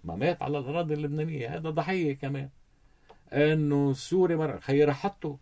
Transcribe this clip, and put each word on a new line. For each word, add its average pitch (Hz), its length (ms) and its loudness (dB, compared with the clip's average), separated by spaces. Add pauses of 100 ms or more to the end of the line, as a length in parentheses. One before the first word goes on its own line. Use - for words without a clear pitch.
ما 85 120 -8
مات 143 260 -2
على 143 160 -2
الأراضي 151 360 -4
اللبنانية، 151 640 -4
هذا 160 140 -6
ضحية 160 420 -2
كمان. 139 360 -6 (840)
إنه 147 580 4
السوري 170 460 2
ما 156 100 0
راح، 110 140 -6
خيي 139 240 4
راح 143 180 2
حطه 156 400 -6